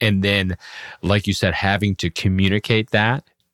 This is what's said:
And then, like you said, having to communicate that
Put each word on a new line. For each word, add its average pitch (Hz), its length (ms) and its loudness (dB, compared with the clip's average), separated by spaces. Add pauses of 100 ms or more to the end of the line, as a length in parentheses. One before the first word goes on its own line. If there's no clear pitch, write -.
And 101 220 2
then, 98 340 0 (460)
like 98 240 2
you 101 60 0
said, 90 220 0
having 98 420 0
to 85 140 -4
communicate 98 800 0
that 113 340 0 (300)